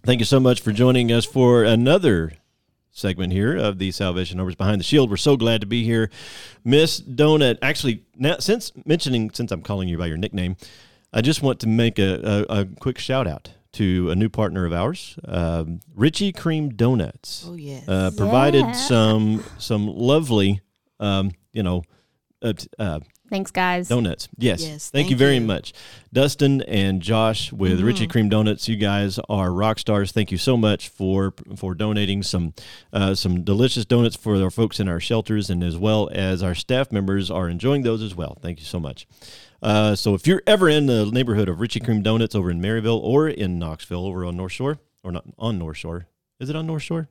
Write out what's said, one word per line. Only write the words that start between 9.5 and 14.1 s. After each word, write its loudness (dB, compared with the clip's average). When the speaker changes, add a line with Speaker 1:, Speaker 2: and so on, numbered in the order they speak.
Speaker 1:
I'm -6
calling -4
you -2
by -4
your -4
nickname, -4
I 0
just 0
want 0
to -2
make 2
a, 0
a, 0
a 0
quick -4
shout -2
out -10
to 2